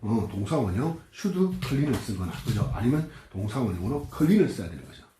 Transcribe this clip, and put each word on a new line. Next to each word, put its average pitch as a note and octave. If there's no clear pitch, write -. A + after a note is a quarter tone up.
어, G#2+
동사 G2+
원형 C3
should F#3
clean을 C#3
쓰거나, F#2
그죠? G#2
아니면 C#3+
동사 G#2
원형으로 A2
clean을 F3+
써야 F2
되는 D2+
거죠. -